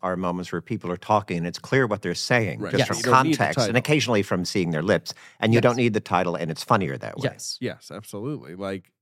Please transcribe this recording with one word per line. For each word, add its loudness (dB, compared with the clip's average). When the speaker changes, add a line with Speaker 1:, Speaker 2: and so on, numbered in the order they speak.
Speaker 1:
are -2
moments -4
where -4
people -6
are -6
talking 0
and -2
it's -6
clear 2
what -2
they're -2
saying, 0
Speaker 2:
Right. -6
Speaker 1:
just 2
Speaker 3:
Yes. 2
Speaker 1:
from -2
Speaker 2:
You -4
don't 6
need 2
the -2
Speaker 1:
context 0
and 2
Speaker 2:
title. 2
Speaker 1:
occasionally 2
from 0
seeing 0
their -2
lips. 0
And 4
you 6
Speaker 3:
Yes. 6
Speaker 1:
don't 4
need 2
the 2
title, 0
and -4
it's -6
funnier 2
that -10
way. -4
Speaker 3:
Yes. -12
Speaker 2:
Yes, -8
absolutely. -10
Like, -8